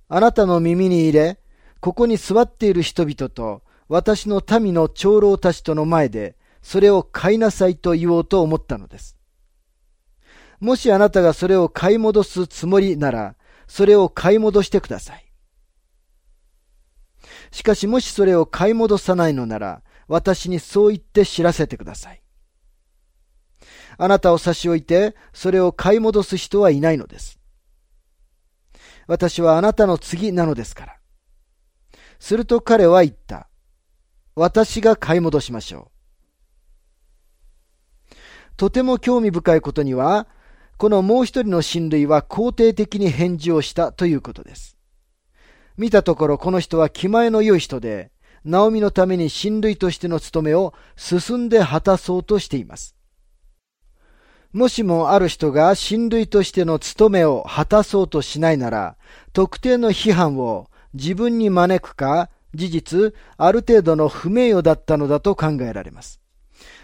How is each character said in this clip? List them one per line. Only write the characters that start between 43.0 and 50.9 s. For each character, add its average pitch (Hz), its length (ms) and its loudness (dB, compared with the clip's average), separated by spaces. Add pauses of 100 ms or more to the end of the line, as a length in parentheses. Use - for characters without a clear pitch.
返 170 280 -2
事 160 140 -4
を 156 100 2
し - 120 -12
た 170 180 -2
と - 140 -4
い 170 100 0
う 131 60 -4
こ - 120 -16
と - 100 -18
で - 120 -20
す。 - 220 -20 (1000)
見 220 120 -4
た 202 140 4
と 165 120 0
こ 156 120 0
ろ、 147 100 0
こ 180 140 -4
の 185 80 0
人 165 200 -2
は 156 100 2
気 - 180 -6
前 226 220 2
の 220 120 2
良 214 160 4
い - 20 0
人 131 200 -8
で、 107 320 -10 (340)
ナ 180 180 2
オ 220 80 4
ミ 220 80 -2
の 202 120 0
た 185 140 2
め 185 120 -2
に 165 120 -2
親 214 320 -4
類 214 160 0
と 190 140 -2
し - 60 -10
て 175 100 -10
の 165 120 -4
務 156 300 -4
め 151 60 2
を 180 180 0 (220)